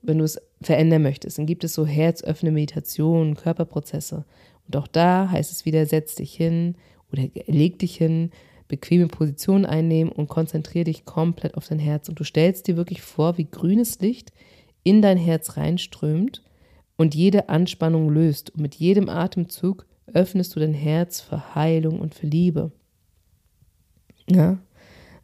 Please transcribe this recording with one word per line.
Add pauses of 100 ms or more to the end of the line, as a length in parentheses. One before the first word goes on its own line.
wenn
du
es (220)
verändern
möchtest,
dann
gibt
es
so
herzöffnende
Meditationen,
Körperprozesse. (420)
Und
auch
da
heißt
es
wieder,
setz
dich
hin (360)
oder (240)
leg
dich
hin, (360)
bequeme
Position
einnehmen
und
konzentrier
dich
komplett
auf
dein
Herz.
Und
du
stellst
dir
wirklich
vor,
wie
grünes
Licht (520)
in
dein
Herz
reinströmt (520)
und
jede
Anspannung
löst.
Und
mit
jedem
Atemzug (260)
öffnest
du
dein
Herz
für
Heilung
und
für
Liebe. (1600)
Ja, (640)